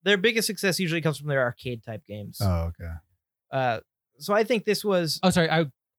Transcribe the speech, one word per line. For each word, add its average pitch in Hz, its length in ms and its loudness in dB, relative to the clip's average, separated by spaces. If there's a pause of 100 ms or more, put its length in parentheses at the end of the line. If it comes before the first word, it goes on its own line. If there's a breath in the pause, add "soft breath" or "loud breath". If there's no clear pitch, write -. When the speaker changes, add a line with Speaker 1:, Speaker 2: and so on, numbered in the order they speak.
Speaker 1:
their 202 140 4
biggest 220 300 2
success 190 340 -2
usually 170 220 0
comes 156 160 0
from 147 100 -10
their 135 140 2
arcade 120 420 -4
type 110 240 -12
games. 104 320 -12
Speaker 2:
Oh, 85 300 0
okay. 85 200 -12 (600)
Speaker 1:
Uh, 127 300 -2 (380)
so 147 140 -4
I 220 120 4
think 226 200 0
this 208 180 0
was 180 400 0
Speaker 3:
Oh, 190 60 4
sorry. 165 220 4
I, 160 160 2 (320)